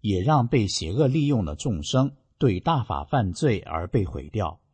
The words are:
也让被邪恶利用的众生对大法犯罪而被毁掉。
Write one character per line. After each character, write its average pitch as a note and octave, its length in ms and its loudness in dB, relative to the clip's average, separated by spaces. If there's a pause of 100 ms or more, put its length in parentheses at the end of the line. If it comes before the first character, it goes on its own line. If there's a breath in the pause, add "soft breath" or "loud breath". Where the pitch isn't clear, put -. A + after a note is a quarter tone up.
也 G2 180 0
让 A#2+ 260 4
被 A2+ 220 2
邪 E2 240 -4
恶 C3+ 160 2
利 D3 180 2
用 B2 180 2
的 D2+ 120 -6
众 F2+ 260 -4
生 C3+ 300 0 (260)
对 G2 220 2
大 C#3 240 0
法 C#2+ 180 -4
犯 G#2 300 0
罪 A2+ 280 0
而 E2 280 -6
被 G#2+ 160 0
毁 C#2+ 240 -8
掉。 F2 320 -6 (120)